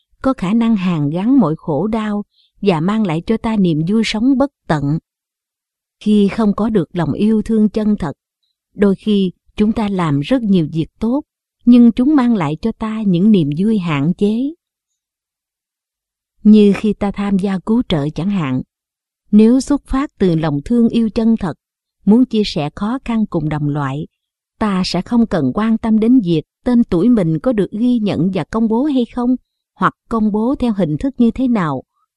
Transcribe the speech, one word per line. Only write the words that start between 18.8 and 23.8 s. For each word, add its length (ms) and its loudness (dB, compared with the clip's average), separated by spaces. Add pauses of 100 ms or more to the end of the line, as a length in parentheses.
nếu 300 6
xuất 260 -4
phát 320 -4
từ 160 2
lòng 300 -2
thương 240 2
yêu 220 0
chân 260 0
thật, 200 -6 (480)
muốn 200 4
chia 200 -2
sẻ 320 -6
khó 280 -6
khăn 260 -2
cùng 180 -4
đồng 200 -4
loại, 380 -6 (520)